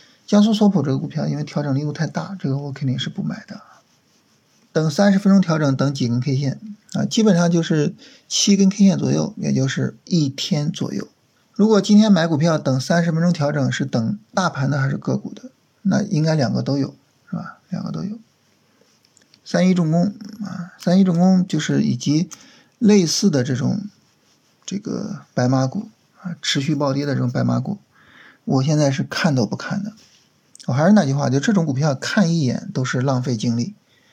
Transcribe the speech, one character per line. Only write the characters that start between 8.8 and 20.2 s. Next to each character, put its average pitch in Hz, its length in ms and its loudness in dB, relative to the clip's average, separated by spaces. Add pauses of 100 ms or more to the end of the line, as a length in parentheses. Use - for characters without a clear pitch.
线 170 120 4
左 135 140 -2
右， 151 260 -2
也 143 140 -4
就 135 160 0
是 127 380 -4
一 151 240 0
天 147 420 -4
左 - 220 -8
右。 - 140 -8 (460)
如 208 140 2
果 208 140 4
今 208 160 4
天 214 140 6
买 165 160 4
股 160 100 0
票， 160 200 2
等 131 220 0
三 170 240 0
十 170 80 0
分 160 80 0
钟 175 140 2
调 147 180 0
整， 131 200 0
是 143 120 -4
等 123 360 -2 (140)
大 185 140 0
盘 135 220 -2
的 139 100 -2
还 135 80 0
是 139 80 -2
个 135 220 -4
股 - 160 -10
的？ - 160 -20 (320)
那 - 220 0
应 156 180 -2
该 156 140 0
两 131 180 0
个 123 80 -2
都 135 160 -2
有， 131 160 -4 (360)
是 - 60 -8
吧？ - 240 -12 (100)
两 - 140 -6
个 165 80 -8
都 160 120 -8
有。 214 160 -10 (1200)
三 180 240 2
一 185 60 4
重 170 180 2
工 175 220 2 (320)